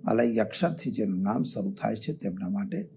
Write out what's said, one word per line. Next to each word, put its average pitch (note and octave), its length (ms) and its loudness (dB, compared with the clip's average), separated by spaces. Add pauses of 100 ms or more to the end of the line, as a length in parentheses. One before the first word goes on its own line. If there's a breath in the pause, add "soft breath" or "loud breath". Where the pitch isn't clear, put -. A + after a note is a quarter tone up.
અલય A2+ 320 4
અક્ષરથી D#3+ 520 2
જેનું G2 320 0
નામ G2+ 200 2
શરૂ G2 300 0
થાય A2 240 -2
છે - 160 -4
તેમના F#2+ 360 -4
માટે G2+ 480 -4